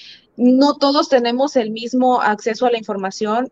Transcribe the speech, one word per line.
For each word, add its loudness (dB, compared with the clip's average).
no 4
todos 0
tenemos 0
el 0
mismo 0
acceso -2
a 2
la -2
información, -4